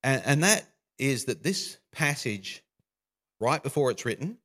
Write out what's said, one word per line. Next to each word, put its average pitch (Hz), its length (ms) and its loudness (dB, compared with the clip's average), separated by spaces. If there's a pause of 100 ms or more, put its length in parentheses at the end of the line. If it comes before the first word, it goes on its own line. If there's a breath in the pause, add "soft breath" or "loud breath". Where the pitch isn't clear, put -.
and, 131 240 2
and 147 180 4
that 208 220 4 (320)
is 131 260 0
that - 180 -4
this - 360 -4 (140)
passage, 127 680 -2 (800)
right 131 220 0
before 139 280 2
it's - 140 -6
written 151 400 -4